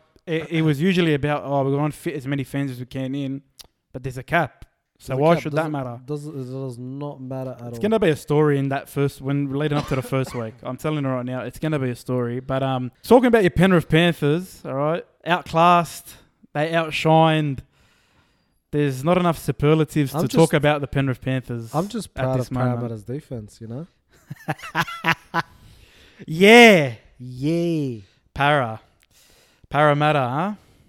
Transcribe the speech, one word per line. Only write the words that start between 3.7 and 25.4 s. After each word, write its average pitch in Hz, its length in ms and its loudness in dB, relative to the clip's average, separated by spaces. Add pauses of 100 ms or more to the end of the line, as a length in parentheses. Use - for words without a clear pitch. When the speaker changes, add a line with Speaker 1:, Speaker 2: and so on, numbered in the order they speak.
Speaker 1:
but 131 120 -12
there's 131 140 -10
a - 60 -10
cap. 156 400 -2 (360)
So - 100 -16
Speaker 2:
There's 131 100 -4
a - 20 0
Speaker 1:
why 165 120 6
Speaker 2:
cap. 151 100 0
Speaker 1:
should 151 100 -8
Speaker 2:
Doesn't, 156 200 -2
Speaker 1:
that 143 100 -4
matter? 123 220 -12
Speaker 2:
does, 147 220 -8
it 147 40 -12
does 131 460 -10
not 135 440 -12
matter 131 380 -10
at 120 80 -14
Speaker 1:
It's 117 100 -12
Speaker 2:
all. 117 40 -12
Speaker 1:
gonna 220 180 2
be 190 100 2
a 147 60 2
story 147 420 2
in 135 120 -2
that 135 180 -6
first, 139 340 -4
when 139 300 -2
leading 147 260 -2
up 147 120 -4
to 143 60 -2
the 131 60 -2
first 131 340 -4
Speaker 2:
<laughs> 120 60 -6
Speaker 1:
week. 110 120 -8 (100)
I'm 123 140 -8
telling 156 260 -4
you 131 60 -2
right 127 160 -4
now, 127 160 -8
it's 120 180 -12
gonna 156 180 -2
be 131 120 -2
a 120 60 -6
story. 123 440 -4
But, 135 240 -4
um, 127 260 -2 (140)
talking 240 220 6
about 226 180 4
your 175 80 4
Penrith 180 380 4
Panthers, 165 760 0
all 135 100 -8
right, 151 300 -2 (200)
outclassed, 170 880 0 (380)
they 156 180 -2
outshined. 156 880 2 (1120)
There's 139 320 -2
not 175 140 4
enough 175 200 2
superlatives 147 800 0
Speaker 2:
I'm 160 60 -2
Speaker 1:
to - 80 0
Speaker 2:
just, - 100 -6
Speaker 1:
talk 165 140 6
about 147 260 2
the 139 80 -6
Penrith 135 340 -2
Panthers 123 540 -6
Speaker 2:
I'm 185 140 -2
just 220 260 -8
Speaker 1:
at - 0 -
Speaker 2:
proud 131 240 -2
Speaker 1:
this 123 80 -4
Speaker 2:
of 127 60 -10
Speaker 1:
moment. 127 160 0 (100)
Speaker 2:
Parramatta's 113 240 -8
defense, 120 560 -12
you 113 80 -16
know? 131 200 -12 (580)
Speaker 1:
<laughs> - 1000 -6 (800)